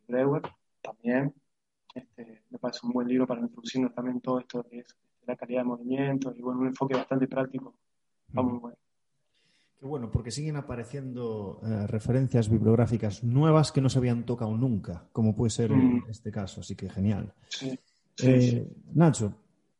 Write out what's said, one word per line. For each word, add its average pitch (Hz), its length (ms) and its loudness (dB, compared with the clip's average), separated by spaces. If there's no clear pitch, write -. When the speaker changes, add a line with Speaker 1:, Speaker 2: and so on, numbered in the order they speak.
Speaker 1:
Brewer, 139 340 0
también. 131 520 -2
Este, 113 560 -18
me 123 100 -16
parece 123 240 -8
un 120 80 -4
buen 123 160 0
libro 127 180 2
para 123 140 -6
introducirnos 123 540 -4
también 123 260 -6
todo 127 200 -2
esto 120 300 -10
que 120 100 -16
es - 180 -20
la 123 120 -8
calidad 123 240 -4
de 123 40 -4
movimiento 131 680 -4
y, 120 60 -18
bueno, 127 180 -6
un 131 80 0
enfoque 131 280 -4
bastante 131 320 0
práctico. 131 460 -6
Está 127 140 -4
Speaker 2:
Ujú. 127 80 0
Speaker 1:
muy 120 100 -6
bueno. 120 180 -16
Speaker 2:
Qué 139 60 -18
bueno, 135 260 -6
porque 117 200 -4
siguen 147 240 -6
apareciendo, 120 1080 -8
eh, 107 240 -2
referencias 117 600 2
bibliográficas 110 760 4
nuevas 147 480 6
que 139 100 2
no 135 80 4
se 131 100 2
habían 120 260 0
tocado 120 320 -2
nunca, 104 540 -2
como 110 240 2
puede 120 160 2
ser 117 200 0
en 131 260 6
Speaker 1:
Mm. - 120 -4
Speaker 2:
este 107 220 -10
caso, 98 300 -8
así 92 140 -10
que 95 140 -10
genial. 98 440 0
Speaker 1:
Sí, 131 280 -8
sí, 127 160 2
Speaker 2:
Eh, 127 100 8
Speaker 1:
sí. 120 260 2
Speaker 2:
Nacho, 143 400 4